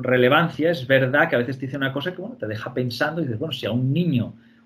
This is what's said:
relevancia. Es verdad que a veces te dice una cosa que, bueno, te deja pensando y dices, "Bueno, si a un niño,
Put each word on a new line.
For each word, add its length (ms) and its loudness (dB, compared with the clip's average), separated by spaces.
relevancia. 680 4
Es 160 -4
verdad 420 4
que 80 0
a 20 4
veces 200 -2
te 80 -8
dice 100 -8
una 160 -2
cosa 220 -6
que, 60 -14
bueno, 160 -12
te 100 -10
deja 280 -8
pensando 460 -2
y 40 -2
dices, 140 -4
"Bueno, 140 -6
si 140 -6
a 60 -2
un 200 0
niño, 420 0